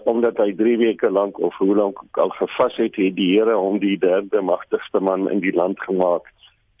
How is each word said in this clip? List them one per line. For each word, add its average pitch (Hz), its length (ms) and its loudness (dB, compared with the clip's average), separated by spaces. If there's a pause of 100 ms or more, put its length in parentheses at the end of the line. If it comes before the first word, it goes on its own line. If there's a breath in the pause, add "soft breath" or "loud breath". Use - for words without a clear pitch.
omdat 117 280 0
hy 101 200 0
drie 117 200 2
weke 113 340 0
lank 98 280 0
of 87 180 -2
hoe 98 180 2
lank 101 260 0
ook - 160 -10
al 95 120 0
gevas 120 480 -2
het, 117 180 -2
het 95 200 0
die 95 220 2
Here 113 160 4
hom 98 260 0
die 98 180 0
derde 98 440 0
magtigste - 580 -2
man 95 300 0
in 101 100 -2
die 92 140 -2
land 90 260 0
gemaak. 90 460 0 (540 soft breath)